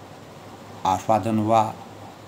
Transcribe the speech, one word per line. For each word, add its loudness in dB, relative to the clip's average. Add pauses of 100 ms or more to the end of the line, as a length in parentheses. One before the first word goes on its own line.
(880)
आस्वादन 2
हुआ, 4 (540)